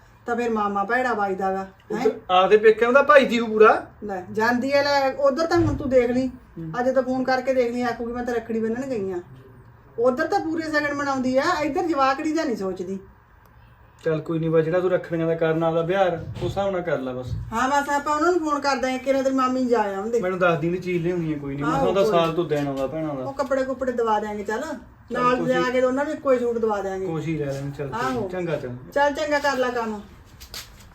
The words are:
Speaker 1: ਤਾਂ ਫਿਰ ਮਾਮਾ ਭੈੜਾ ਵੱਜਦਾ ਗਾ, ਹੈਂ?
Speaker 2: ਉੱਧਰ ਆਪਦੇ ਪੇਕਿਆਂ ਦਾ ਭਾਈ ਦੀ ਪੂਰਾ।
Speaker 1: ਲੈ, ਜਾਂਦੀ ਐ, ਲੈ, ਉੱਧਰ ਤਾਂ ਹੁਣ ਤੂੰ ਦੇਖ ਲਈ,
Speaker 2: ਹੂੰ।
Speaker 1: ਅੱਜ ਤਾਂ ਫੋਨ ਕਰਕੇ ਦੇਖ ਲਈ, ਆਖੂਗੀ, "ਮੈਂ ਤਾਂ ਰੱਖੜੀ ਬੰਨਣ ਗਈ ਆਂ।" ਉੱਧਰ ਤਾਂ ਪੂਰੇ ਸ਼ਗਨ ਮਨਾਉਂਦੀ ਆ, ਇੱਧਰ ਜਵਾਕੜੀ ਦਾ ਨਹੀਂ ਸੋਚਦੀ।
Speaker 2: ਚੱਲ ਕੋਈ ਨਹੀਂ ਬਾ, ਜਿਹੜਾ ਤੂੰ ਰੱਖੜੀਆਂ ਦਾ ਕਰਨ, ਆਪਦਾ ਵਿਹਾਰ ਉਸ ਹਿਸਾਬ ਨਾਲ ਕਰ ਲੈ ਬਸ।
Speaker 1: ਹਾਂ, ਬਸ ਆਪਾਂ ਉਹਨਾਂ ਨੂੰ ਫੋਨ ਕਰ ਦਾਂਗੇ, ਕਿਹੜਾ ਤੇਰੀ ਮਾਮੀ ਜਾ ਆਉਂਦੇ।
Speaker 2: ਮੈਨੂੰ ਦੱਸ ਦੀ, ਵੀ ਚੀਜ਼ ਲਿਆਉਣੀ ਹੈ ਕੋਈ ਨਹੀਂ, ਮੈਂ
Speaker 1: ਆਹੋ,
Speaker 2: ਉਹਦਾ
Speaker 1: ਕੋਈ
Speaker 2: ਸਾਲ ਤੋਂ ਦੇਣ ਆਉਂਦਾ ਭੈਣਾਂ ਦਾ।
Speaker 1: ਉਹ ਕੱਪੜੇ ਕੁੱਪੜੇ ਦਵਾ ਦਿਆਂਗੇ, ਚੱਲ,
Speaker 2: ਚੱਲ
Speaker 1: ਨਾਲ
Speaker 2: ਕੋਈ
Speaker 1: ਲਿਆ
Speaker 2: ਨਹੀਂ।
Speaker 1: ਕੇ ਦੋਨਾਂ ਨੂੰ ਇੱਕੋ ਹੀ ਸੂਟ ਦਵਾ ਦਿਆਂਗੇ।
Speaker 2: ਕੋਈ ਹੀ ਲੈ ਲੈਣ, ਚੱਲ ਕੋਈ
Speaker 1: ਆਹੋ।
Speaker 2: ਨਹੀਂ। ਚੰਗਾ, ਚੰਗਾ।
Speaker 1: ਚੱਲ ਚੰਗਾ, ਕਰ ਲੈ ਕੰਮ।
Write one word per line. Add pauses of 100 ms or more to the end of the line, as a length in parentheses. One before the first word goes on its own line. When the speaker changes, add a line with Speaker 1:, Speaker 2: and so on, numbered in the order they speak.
(260)
Speaker 1:
ਤਾਂ
ਫਿਰ
ਮਾਮਾ
ਭੈੜਾ
ਵੱਜਦਾ
ਗਾ,
ਹੈਂ? (240)
Speaker 2:
ਉੱਧਰ (100)
ਆਪਦੇ
ਪੇਕਿਆਂ
ਦਾ
ਭਾਈ
ਦੀ
ਪੂਰਾ। (160)
Speaker 1:
ਲੈ,
ਜਾਂਦੀ
ਐ,
ਲੈ,
ਉੱਧਰ
ਤਾਂ
ਹੁਣ
ਤੂੰ
ਦੇਖ
ਲਈ,
Speaker 2:
ਹੂੰ।
Speaker 1:
ਅੱਜ
ਤਾਂ
ਫੋਨ
ਕਰਕੇ
ਦੇਖ
ਲਈ,
ਆਖੂਗੀ,
"ਮੈਂ
ਤਾਂ
ਰੱਖੜੀ
ਬੰਨਣ
ਗਈ
ਆਂ।" (800)
ਉੱਧਰ
ਤਾਂ
ਪੂਰੇ
ਸ਼ਗਨ
ਮਨਾਉਂਦੀ
ਆ, (180)
ਇੱਧਰ
ਜਵਾਕੜੀ
ਦਾ
ਨਹੀਂ
ਸੋਚਦੀ। (1040)
Speaker 2:
ਚੱਲ
ਕੋਈ
ਨਹੀਂ
ਬਾ,
ਜਿਹੜਾ
ਤੂੰ
ਰੱਖੜੀਆਂ
ਦਾ
ਕਰਨ,
ਆਪਦਾ
ਵਿਹਾਰ (180)
ਉਸ
ਹਿਸਾਬ
ਨਾਲ
ਕਰ
ਲੈ
ਬਸ। (220)
Speaker 1:
ਹਾਂ,
ਬਸ
ਆਪਾਂ
ਉਹਨਾਂ
ਨੂੰ
ਫੋਨ
ਕਰ
ਦਾਂਗੇ,
ਕਿਹੜਾ
ਤੇਰੀ
ਮਾਮੀ
ਜਾ
ਆਉਂਦੇ।
Speaker 2:
ਮੈਨੂੰ
ਦੱਸ
ਦੀ,
ਵੀ
ਚੀਜ਼
ਲਿਆਉਣੀ
ਹੈ
ਕੋਈ
ਨਹੀਂ,
ਮੈਂ
Speaker 1:
ਆਹੋ,
Speaker 2:
ਉਹਦਾ
Speaker 1:
ਕੋਈ
Speaker 2:
ਸਾਲ
ਤੋਂ
ਦੇਣ
ਆਉਂਦਾ
ਭੈਣਾਂ
ਦਾ।
Speaker 1:
ਉਹ
ਕੱਪੜੇ
ਕੁੱਪੜੇ
ਦਵਾ
ਦਿਆਂਗੇ,
ਚੱਲ,
Speaker 2:
ਚੱਲ (340)
Speaker 1:
ਨਾਲ
Speaker 2:
ਕੋਈ
Speaker 1:
ਲਿਆ
Speaker 2:
ਨਹੀਂ।
Speaker 1:
ਕੇ
ਦੋਨਾਂ
ਨੂੰ
ਇੱਕੋ
ਹੀ
ਸੂਟ
ਦਵਾ
ਦਿਆਂਗੇ।
Speaker 2:
ਕੋਈ
ਹੀ
ਲੈ
ਲੈਣ,
ਚੱਲ
ਕੋਈ
Speaker 1:
ਆਹੋ।
Speaker 2:
ਨਹੀਂ।
ਚੰਗਾ,
ਚੰਗਾ।
Speaker 1:
ਚੱਲ
ਚੰਗਾ,
ਕਰ
ਲੈ
ਕੰਮ। (920)